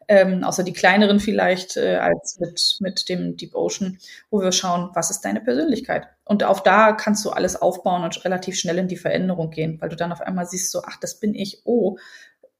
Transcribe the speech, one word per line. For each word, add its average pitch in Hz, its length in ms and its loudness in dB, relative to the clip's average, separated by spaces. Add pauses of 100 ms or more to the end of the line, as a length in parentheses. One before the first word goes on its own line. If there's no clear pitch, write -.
ähm, 190 360 6
außer 180 200 -2
die 180 100 -6
kleineren 202 460 6
vielleicht, 185 560 0
äh, 180 200 0
als - 440 -2
mit, - 400 -2
mit 185 300 -4
dem 175 280 -4
Deep 165 180 -14
Ocean, 175 420 -4 (320)
wo 208 120 0
wir 185 100 0
schauen, 180 420 -2
was 170 160 -2
ist - 120 -6
deine 208 200 -4
Persönlichkeit? 262 640 -2 (180)
Und 208 180 2
auf - 180 2
da 208 300 6
kannst 208 340 0
du - 60 -4
alles - 280 -2
aufbauen 180 440 0
und 165 200 -6
relativ 185 320 -4
schnell 170 220 -4
in 185 100 0
die 180 100 -6
Veränderung 170 520 -2
gehen, 160 320 -6
weil 170 80 -6
du 165 60 -10
dann 170 160 -4
auf 170 100 -10
einmal 180 240 -4
siehst, - 260 -6
so, - 140 -6
„Ach, - 140 -14
das - 200 -12
bin 214 140 -2
ich, - 320 -10
oh.“ 214 320 0 (640)